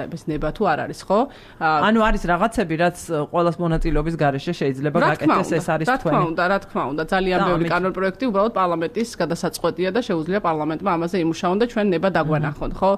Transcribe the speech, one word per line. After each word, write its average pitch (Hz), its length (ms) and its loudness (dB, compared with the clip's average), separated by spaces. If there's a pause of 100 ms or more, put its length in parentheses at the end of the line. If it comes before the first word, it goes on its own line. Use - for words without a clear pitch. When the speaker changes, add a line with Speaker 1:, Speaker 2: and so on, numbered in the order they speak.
Speaker 1:
ეს - 220 -10
ნება 151 240 -4
თუ 151 160 -4
არ 160 160 2
არის, 147 220 -8
ხო? 196 160 2 (380)
ა, 165 120 0 (140)
Speaker 2:
ანუ 220 180 4
არის 214 240 2
რაღაცები, 175 520 0
რაც, 170 220 0
ე, 160 260 -4
ყველას 170 340 0
მონაწილეობის 160 580 0
გარეშე 143 380 0
შეიძლება 139 420 -2
Speaker 1:
რა 254 100 4
თქმა 285 280 2
Speaker 2:
გაკეთდეს, 208 160 0
Speaker 1:
უნდა, 170 80 2
Speaker 2:
ეს - 100 -2
არის 156 200 0
Speaker 1:
რა 254 80 2
თქმა - 60 -4
Speaker 2:
თქვენი. 202 220 2
Speaker 1:
უნდა, 170 200 0
რა 196 140 2
თქმა 190 260 -6
უნდა, 147 200 -2
ძალიან 185 340 0
Speaker 2:
და 190 60 2
Speaker 1:
ბევრი 180 100 2
Speaker 2:
ამით 165 200 0
Speaker 1:
კანონპროექტი 185 500 -2
უბრალოდ 214 300 2
პარლამენტის 175 560 0
გადასაწყვეტია 170 800 -2
და 185 100 0
შეუძლია 175 400 -2
პარლამენტმა 160 500 -2
ამაზე 170 280 0
იმუშაონ 175 400 0
და 240 80 2
ჩვენ 214 220 0
ნება 175 200 2
დაგვანახონ, 156 640 0
Speaker 2:
მმ. - 60 -8
Speaker 1:
ხო? 190 200 4